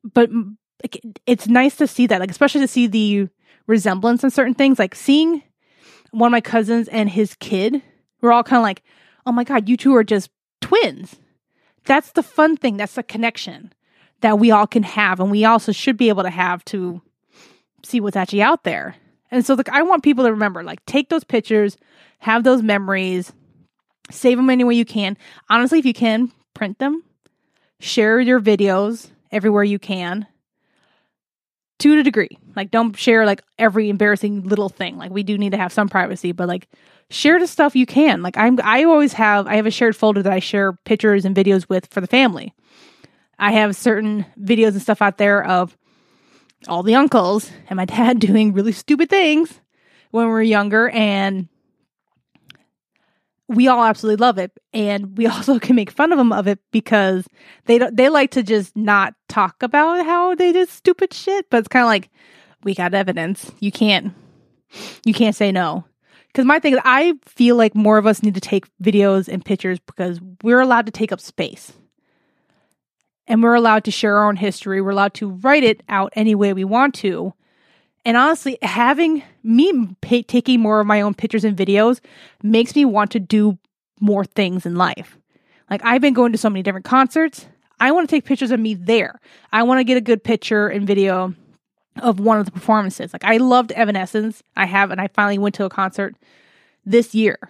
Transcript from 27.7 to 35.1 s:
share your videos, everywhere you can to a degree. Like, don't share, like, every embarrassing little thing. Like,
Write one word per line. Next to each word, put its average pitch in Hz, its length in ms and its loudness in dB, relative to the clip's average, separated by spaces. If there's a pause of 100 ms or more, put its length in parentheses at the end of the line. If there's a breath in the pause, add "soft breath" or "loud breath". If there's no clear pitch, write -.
share 226 400 0
your 254 180 2
videos, 202 680 0 (240)
everywhere 208 300 2
you 202 160 -2
can 185 460 -8 (1500)
to 302 200 4
a 294 40 2
degree. 214 340 -2 (180)
Like, 196 160 -8
don't 226 240 0
share, 226 300 2
like, 196 160 0 (160)
every 214 320 0
embarrassing 202 540 -2
little 196 260 -2
thing. 180 280 -10
Like, 165 140 -14